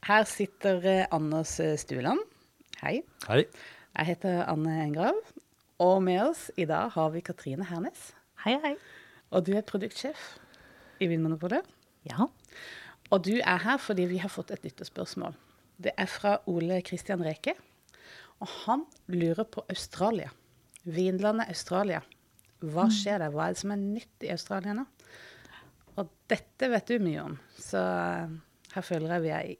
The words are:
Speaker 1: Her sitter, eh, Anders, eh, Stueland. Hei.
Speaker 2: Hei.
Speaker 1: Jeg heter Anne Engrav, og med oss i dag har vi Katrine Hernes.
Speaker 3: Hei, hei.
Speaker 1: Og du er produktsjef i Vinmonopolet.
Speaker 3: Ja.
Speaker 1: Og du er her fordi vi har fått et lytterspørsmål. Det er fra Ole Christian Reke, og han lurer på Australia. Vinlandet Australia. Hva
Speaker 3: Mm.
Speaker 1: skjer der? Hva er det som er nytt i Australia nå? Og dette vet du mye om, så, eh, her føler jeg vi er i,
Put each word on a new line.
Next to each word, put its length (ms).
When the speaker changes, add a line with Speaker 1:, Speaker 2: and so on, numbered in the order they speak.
Speaker 1:
Her 220
sitter, 560
eh, 280
Anders, 480
eh, 160
Stueland. 420
Hei. 200
Speaker 2:
Hei. 180
Speaker 1:
Jeg 100
heter 420
Anne 260
Engrav, 280
og 220
med 200
oss 340
i 80
dag 280
har 180
vi 100
Katrine 440
Hernes. 480
Speaker 3:
Hei, 180
hei. 120
Speaker 1:
Og 120
du 120
er 60
produktsjef 760
i 60
Vinmonopolet. 580
Speaker 3:
Ja. 220
Speaker 1:
Og 140
du 160
er 180
her 200
fordi 300
vi 100
har 100
fått 240
et 120
lytterspørsmål. 680
Det 160
er 100
fra 400
Ole 380
Christian 400
Reke, 300
og 80
han 180
lurer 360
på 260
Australia. 600
Vinlandet 640
Australia. 540
Hva 220
Speaker 3:
Mm. 60
Speaker 1:
skjer 280
der? 120
Hva 180
er 40
det 60
som 120
er 60
nytt 460
i 80
Australia 440
nå? 120
Og 100
dette 420
vet 160
du 140
mye 240
om, 140
så, 200
eh, 500
her 80
føler 260
jeg 140
vi 80
er 120
i, 180